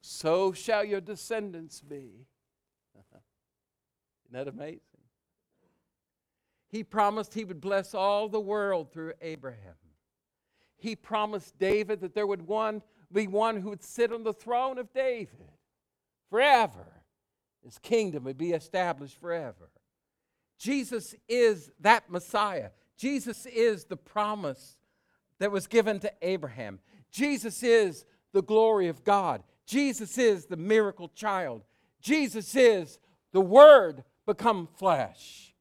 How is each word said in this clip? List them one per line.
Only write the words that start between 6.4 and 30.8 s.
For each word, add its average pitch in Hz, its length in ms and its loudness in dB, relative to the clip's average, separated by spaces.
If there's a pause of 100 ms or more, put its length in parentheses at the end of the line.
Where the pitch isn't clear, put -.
He 214 160 -10
promised 208 500 -2
he 220 120 -8
would 180 160 -14
bless 196 320 -4
all 202 340 -2
the 214 120 -6
world 202 520 -4
through 160 300 -14
Abraham. 123 540 -16 (1000)
He 220 180 -10
promised 214 640 -8
David 202 440 -2
that 180 120 -12
there 208 140 -2
would 180 200 -6
one, 214 340 -4 (300)
be 202 160 -2
one 214 340 0
who 196 80 -8
would 202 140 -14
sit 233 300 -2
on 226 100 -10
the 214 100 -4
throne 247 440 -4
of 240 160 -12
David 247 580 -6 (760)
forever. 233 760 2 (600)
His 120 160 -20
kingdom 190 440 -2
would 131 140 -10
be 170 160 -4
established 156 680 -6
forever. 131 500 -10 (880)
Jesus 240 580 -6 (120)
is 226 520 2
that 214 300 4
Messiah. 175 600 -4 (280)
Jesus 247 480 -8
is 233 400 -2
the 180 120 -12
promise 208 800 -8 (640)
that 202 120 -2
was 196 160 -6
given 214 320 0
to 208 220 -8
Abraham. 127 580 -6 (320)
Jesus 233 520 -4
is 220 420 2 (260)
the 196 120 0
glory 214 460 2
of 156 140 -10
God. 185 380 0 (240)
Jesus 247 520 -4
is 214 280 2
the 180 120 -10
miracle 196 520 0